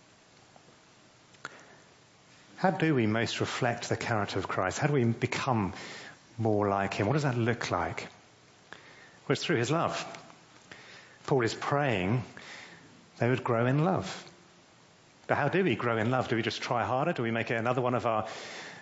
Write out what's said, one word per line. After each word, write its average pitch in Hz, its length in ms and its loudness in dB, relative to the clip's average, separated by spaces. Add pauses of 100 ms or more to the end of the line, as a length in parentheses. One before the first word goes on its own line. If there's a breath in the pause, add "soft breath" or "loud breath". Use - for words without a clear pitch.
(2500 loud breath)
How 190 140 2
do 160 240 2
we 117 120 4
most 107 340 0
reflect 117 500 -2
the 104 60 0
character 104 420 -2
of 92 100 -4
Christ? 92 300 -2
How 147 80 0
do 143 80 2
we 123 100 4
become 113 720 0 (640 loud breath)
more 107 280 2
like 98 280 0
him? 101 120 0
What 117 60 2
does 147 120 0
that 123 120 0
look 117 340 0
like? 85 380 -4 (1200 loud breath)
Well, 139 60 2
it's - 100 -2
through 160 140 0
his 117 120 2
love. 147 320 0 (1200 loud breath)
Paul 135 160 4
is 110 100 2
praying 120 720 2 (920 loud breath)
they 117 100 2
would 127 160 0
grow 120 220 2
in 143 180 4
love. - 400 -2 (1000)
But 120 100 0
how 139 120 2
do 180 140 2
we 143 120 4
grow 117 240 2
in 113 120 2
love? 131 180 0
Do 117 80 2
we 113 60 2
just 110 200 -4
try 117 220 0
harder? 135 280 0
Do 127 100 -2
we 113 80 0
make 117 200 0
it 120 60 0
another 123 260 0
one 123 120 2
of 117 120 0
our 110 200 0 (560 loud breath)